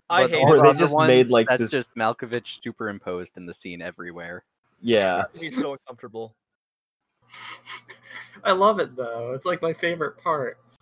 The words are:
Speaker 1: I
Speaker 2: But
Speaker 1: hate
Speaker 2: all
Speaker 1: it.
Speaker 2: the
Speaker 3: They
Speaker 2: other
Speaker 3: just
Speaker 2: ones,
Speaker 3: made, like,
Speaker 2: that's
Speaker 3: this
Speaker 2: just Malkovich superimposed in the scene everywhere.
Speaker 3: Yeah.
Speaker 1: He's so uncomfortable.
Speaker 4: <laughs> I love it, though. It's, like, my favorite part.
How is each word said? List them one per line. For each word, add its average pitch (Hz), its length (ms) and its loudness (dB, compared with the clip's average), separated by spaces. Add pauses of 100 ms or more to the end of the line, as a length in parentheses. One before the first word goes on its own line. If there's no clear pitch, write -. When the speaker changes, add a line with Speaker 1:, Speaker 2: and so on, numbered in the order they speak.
Speaker 1:
I 175 140 4
Speaker 2:
But - 80 2
Speaker 1:
hate 151 120 2
Speaker 2:
all 147 100 8
Speaker 1:
it. 147 40 10
Speaker 2:
the 131 60 8
Speaker 3:
They 151 60 6
Speaker 2:
other 143 100 0
Speaker 3:
just 147 140 2
Speaker 2:
ones, 156 140 4
Speaker 3:
made, 127 220 6
like, 117 180 4
Speaker 2:
that's 127 140 2
Speaker 3:
this 110 100 -4
Speaker 2:
just 131 240 -4
Malkovich 117 640 -6
superimposed 101 760 -10
in 90 80 -16
the 85 80 -14
scene 87 280 -14
everywhere. 87 640 -14 (380)
Speaker 3:
Yeah. 98 420 2 (100)
Speaker 1:
He's 165 260 -10
so 143 140 -4
uncomfortable. 113 640 -16 (920)
Speaker 4:
<laughs> - 1120 -18
I 202 80 2
love 196 280 4
it, 127 160 -4
though. 117 380 -8
It's, 131 120 -10
like, 180 160 -2
my 165 120 -2
favorite 165 440 -4
part. 143 420 -4 (220)